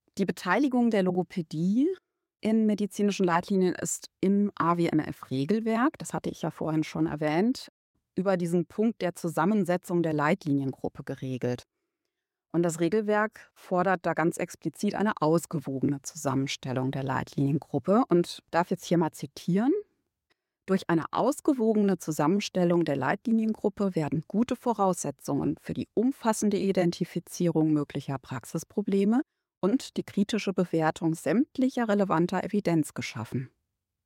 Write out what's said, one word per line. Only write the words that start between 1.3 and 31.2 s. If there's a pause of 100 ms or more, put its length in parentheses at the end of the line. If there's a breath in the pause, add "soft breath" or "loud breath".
in
medizinischen
Leitlinien
ist (120)
im
A
W
M
F-Regelwerk,
das
hatte
ich
ja
vorhin
schon
erwähnt, (480)
über
diesen
Punkt
der
Zusammensetzung
der
Leitliniengruppe
geregelt. (880)
Und
das
Regelwerk
fordert
da
ganz
explizit
eine
ausgewogene
Zusammenstellung
der
Leitliniengruppe
und
darf
jetzt
hier
mal
zitieren. (920)
„Durch
eine
ausgewogene
Zusammenstellung
der
Leitliniengruppe
werden
gute
Voraussetzungen
für
die
umfassende
Identifizierung
möglicher
Praxisprobleme (400)
und
die
kritische
Bewertung
sämtlicher